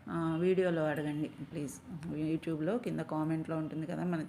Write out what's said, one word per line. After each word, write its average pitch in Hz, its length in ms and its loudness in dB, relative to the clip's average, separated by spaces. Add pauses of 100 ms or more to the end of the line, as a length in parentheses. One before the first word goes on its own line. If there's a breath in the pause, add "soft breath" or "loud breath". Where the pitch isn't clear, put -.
ఆ, 165 320 2
వీడియోలో 180 440 4
అడగండి 147 420 0
ప్లీజ్. 147 480 -8 (300)
YouTube-లో 156 720 0
కింద 165 220 -2
కామెంట్లో 160 580 0
ఉంటుంది 156 300 -2
కదా 165 160 -2
మన 170 260 0